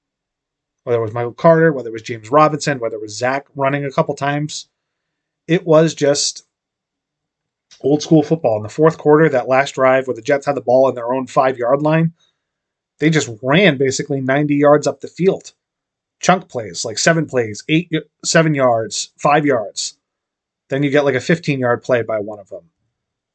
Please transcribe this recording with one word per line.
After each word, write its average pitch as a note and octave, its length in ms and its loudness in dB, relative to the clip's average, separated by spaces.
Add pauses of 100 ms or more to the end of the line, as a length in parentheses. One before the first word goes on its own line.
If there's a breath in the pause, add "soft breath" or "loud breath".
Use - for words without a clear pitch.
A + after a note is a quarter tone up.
(840)
Whether A#2+ 140 -2
it A2+ 60 -2
was G#2+ 100 -8
Michael A#2+ 200 -6
Carter, E3 380 4
whether A#2+ 180 -6
it A2 40 -10
was A2+ 80 -10
James A2 300 -12
Robinson, D3+ 480 2
whether A2+ 160 -6
it G#2+ 60 -12
was G#2+ 140 -12
Zach B2+ 300 -4 (100)
running C#3 300 -2
a C#3 60 -8
couple D3+ 240 -2
times, D3 520 -4 (800)
it E3 160 0
was D#3+ 300 4
just - 520 -2 (1400)
old D3 200 0
school D#3 220 4
football. C3+ 340 -2
In G#2 60 -10
the G#2+ 60 -12
fourth D#3 280 2
quarter, D3+ 320 4
that A#2+ 180 -2
last C3 280 0
drive C3 320 2
where B2 80 -4
the A2+ 60 -14
Jets C#3 260 -2
had C#3+ 80 0
the C3 60 -8
ball B2+ 280 2
in B2 60 -4
their A#2+ 180 -6
own C3 140 -4
five-yard C3 540 0
line, D#3+ 320 0 (840)
they D3+ 100 2
just C#3+ 200 0 (120)
ran D3 360 2
basically C3+ 440 -2
ninety C#3+ 340 0
yards C#3+ 320 4
up - 140 -4
the C3 60 -14
field. E3 440 -4 (680)
Chunk F3 260 0
plays, G#2 380 -10
like A2 120 -10
seven D#3+ 280 -2
plays, A2+ 420 -4
eight, D#3 240 -2 (320)
seven D#3+ 300 2
yards, A#2+ 640 -2
five D3+ 280 -2
yards. A2+ 520 -4 (720)
Then C3+ 120 -2
you C#3+ 80 0
get, C#3+ 140 2
like, C#3 120 0
a B2+ 40 -2
fifteen-yard C3 640 -2
play A#2+ 200 0
by A2 160 -4
one G#2 200 -10
of G2 80 -20
them. E2+ 220 -18 (640)